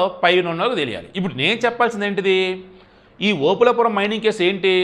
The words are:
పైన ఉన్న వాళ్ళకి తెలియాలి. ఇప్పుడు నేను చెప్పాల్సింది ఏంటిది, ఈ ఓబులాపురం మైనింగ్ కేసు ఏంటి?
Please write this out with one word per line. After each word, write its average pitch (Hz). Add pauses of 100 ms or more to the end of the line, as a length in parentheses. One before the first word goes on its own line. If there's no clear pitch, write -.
(240)
పైన 180
ఉన్న 165
వాళ్ళకి 233
తెలియాలి. 107
ఇప్పుడు 180
నేను 196
చెప్పాల్సింది 233
ఏంటిది, 190 (920)
ఈ 214 (160)
ఓబులాపురం 233
మైనింగ్ 208
కేసు 214
ఏంటి? 190 (100)